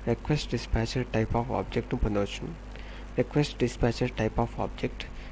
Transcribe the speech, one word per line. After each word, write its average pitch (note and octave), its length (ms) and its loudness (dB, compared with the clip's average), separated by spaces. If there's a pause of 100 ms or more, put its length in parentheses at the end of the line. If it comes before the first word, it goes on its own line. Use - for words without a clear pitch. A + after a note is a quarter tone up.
రిక్వెస్ట్ C#3+ 420 2
డిస్పాచర్ A#2 640 0
type A2+ 260 2
of B2 100 0
object-ను G#2+ 480 0
పొందవచ్చును. G2+ 540 0 (680)
రిక్వెస్ట్ - 400 2
డిస్పాచర్ B2 520 2
type - 280 2
of A#2 140 2 (140)
object - 340 -4 (320)